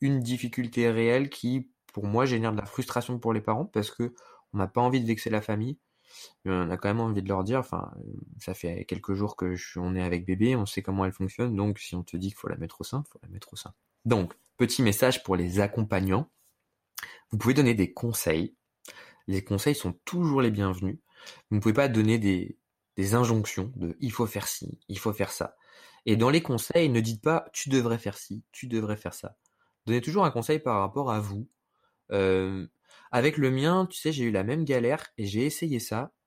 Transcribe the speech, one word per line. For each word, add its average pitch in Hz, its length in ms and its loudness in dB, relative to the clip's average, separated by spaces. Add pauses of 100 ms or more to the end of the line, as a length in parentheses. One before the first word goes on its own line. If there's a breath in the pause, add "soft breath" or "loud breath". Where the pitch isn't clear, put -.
une 139 180 2
difficulté 120 720 0
réelle 117 380 2
qui, 127 420 -4 (220)
pour 101 140 -6
moi, 113 180 2
génère 113 280 0
de 104 60 -2
la 104 60 -4
frustration 123 540 -4
pour 113 160 0
les 107 80 -2
parents 113 240 0
parce 107 240 -2
que 120 240 -4 (380 loud breath)
on 104 60 -2
n'a 95 80 2
pas 120 140 0
envie 127 200 4
de 113 60 -2
vexer 113 220 -2
la 107 140 0
famille. 113 360 -2 (640 loud breath)
Mais 95 80 0
on 90 180 0
a 92 60 -2
quand 101 120 -2
même 110 120 0
envie 107 220 0
de 95 60 -6
leur 95 160 0
dire, 120 140 0
enfin, - 400 -6
euh, - 140 -14 (260)
ça 92 160 -8
fait 90 320 -6
quelques 95 280 -4
jours 104 220 -2
que 90 180 -2
je, - 240 -10
on 90 160 -2
est 92 80 -2
avec 87 220 -2
bébé, 107 320 2
on 104 100 0
sait - 160 -6
comment 98 220 0
elle 95 80 -2
fonctionne, 113 420 -4
donc 101 240 0
si - 160 -12
on 90 80 -4
te - 140 -8
dit 95 120 -2
qu'il - 80 -10
faut - 120 -10
la - 80 -6
mettre - 240 -10
au - 40 -8
sein, 143 260 -6
faut - 120 -20
la 90 60 -20
mettre 92 240 -14
au - 40 -14
sein. - 180 -14 (300)
Donc, 107 300 2 (220)
petit 123 260 2
message 127 400 4
pour 92 140 2
les 87 240 2
accompagnants. 101 680 2 (1000 loud breath)
Vous 107 80 0
pouvez 117 160 2
donner 127 200 6
des 95 180 2
conseils. 92 640 -2 (720 loud breath)
Les 95 160 0
conseils 123 300 0
sont 90 180 -4 (120)
toujours 160 380 0
les 117 80 4
bienvenus. 95 480 -2 (520 loud breath)
Vous 107 60 2
ne 104 40 4
pouvez 110 140 4
pas 139 140 4
donner 110 300 4
des, 95 380 0 (400)
des 98 180 0
injonctions 113 640 2
de « 85 240 -6
il 123 100 -4
faut 117 160 -2
faire 104 220 -6
ci, - 300 -10 (100)
il 101 100 -8
faut 107 140 -2
faire 98 180 -2
ça ». - 260 -8 (500 loud breath)
Et 110 100 4
dans 120 140 6
les 165 120 4
conseils, 147 460 2
ne 117 120 4
dites 110 220 -2
pas « 160 300 2
tu - 160 -8
devrais 117 300 2
faire - 200 -6
ci, 110 320 -12
tu - 160 -14
devrais 107 300 -2
faire - 180 -8
ça ». - 220 -14 (500)
Donnez 117 140 2
toujours 175 240 2
un 147 60 4
conseil 135 280 0
par 113 220 0
rapport 120 300 -2
à 107 100 2
vous. 104 280 -6 (640)
Euh, 95 560 2 (460 loud breath)
avec 135 260 2
le 131 120 4
mien, 165 400 2
tu - 80 -12
sais, 156 140 -2
j'ai 135 120 -2
eu 117 60 2
la 95 140 2
même 151 200 0
galère 131 420 2 (120)
et 104 80 -4
j'ai 107 180 0
essayé 151 360 -2
ça 110 320 -6 (140)